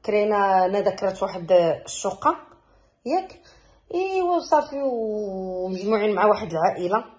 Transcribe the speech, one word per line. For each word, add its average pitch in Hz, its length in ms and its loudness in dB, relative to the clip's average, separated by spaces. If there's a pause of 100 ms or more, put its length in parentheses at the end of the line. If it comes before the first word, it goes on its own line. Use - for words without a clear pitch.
كرينا 202 580 4
انا 196 160 0
ذكرت 190 420 -2
واحد 175 300 -2 (320)
الشقه، - 520 -2 (720)
ياك؟" 370 340 -4 (540)
ايوا 370 440 0
صافي، 294 440 0
ومجموعين 202 1300 -2
مع 190 120 2
واحد 208 260 2
العائله 180 520 -2 (140)